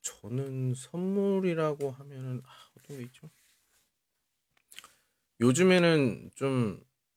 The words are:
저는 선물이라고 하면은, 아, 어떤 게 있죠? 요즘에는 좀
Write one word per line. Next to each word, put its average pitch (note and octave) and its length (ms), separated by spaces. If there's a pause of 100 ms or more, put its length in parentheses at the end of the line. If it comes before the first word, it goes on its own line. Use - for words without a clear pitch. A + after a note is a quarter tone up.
저는 C3 720
선물이라고 F3 1160
하면은, C3 540
아, - 60 (260)
어떤 - 220
게 A#2+ 60
있죠? B2+ 240 (2000)
요즘에는 D3+ 960
좀 B2 460 (360)